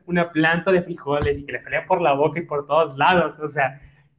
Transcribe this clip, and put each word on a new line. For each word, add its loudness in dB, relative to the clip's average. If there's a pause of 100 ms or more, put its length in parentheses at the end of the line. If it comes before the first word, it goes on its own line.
una 0
planta 2
de 4
frijoles -2
y -14
que -12
le -6
salía -4
por 0
la 4
boca 0
y -6
por -6
todos 0
lados, 2
o -8
sea, -4 (400)